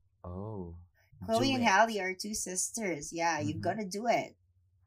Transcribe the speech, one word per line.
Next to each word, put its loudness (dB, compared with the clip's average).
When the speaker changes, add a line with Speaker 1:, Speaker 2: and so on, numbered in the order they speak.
Speaker 1:
Oh, -8
Speaker 2:
Chloe 4
and 2
Speaker 1:
duet. 6
Speaker 2:
Halle 6
are -2
two -8
sisters. -4
Yeah, 0
you -2
Speaker 1:
Mm-hmm. -8
Speaker 2:
gotta -2
do -6
it. 2